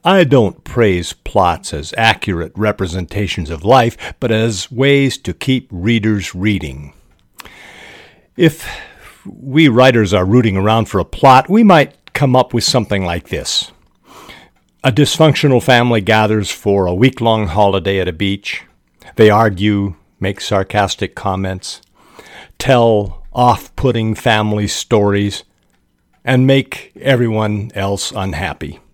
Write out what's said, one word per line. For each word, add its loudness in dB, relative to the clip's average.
"I 4
don't 0
praise 0
plots -2
as -10
accurate -2
representations -4
of -12
life, 2
but -2
as -2
ways 0
to -8
keep -4
readers -2
reading." -6
If -4
we -2
writers 4
are 2
rooting 2
around 0
for -2
a -2
plot, 4
we 4
might 4
come 0
up 2
with -2
something -2
like -6
this. -6
A 2
dysfunctional 2
family 2
gathers 0
for 0
a 0
week-long 2
holiday 0
at -4
a -4
beach. -6
They 6
argue, 0
make -6
sarcastic -2
comments, -6
tell 2
off-putting 0
family 0
stories, -2
and 2
make 0
everyone -2
else -6
unhappy. -8